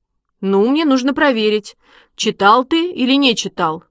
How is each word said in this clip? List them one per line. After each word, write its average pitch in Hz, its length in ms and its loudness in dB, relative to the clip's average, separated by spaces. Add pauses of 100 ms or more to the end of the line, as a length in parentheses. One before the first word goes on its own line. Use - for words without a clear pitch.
(400)
"Ну, 196 300 0
мне 311 140 0
нужно 262 280 0
проверить, 220 640 0 (380)
читал 220 500 2
ты 330 260 -2
или 254 240 -2
не 269 200 2
читал". 170 560 -6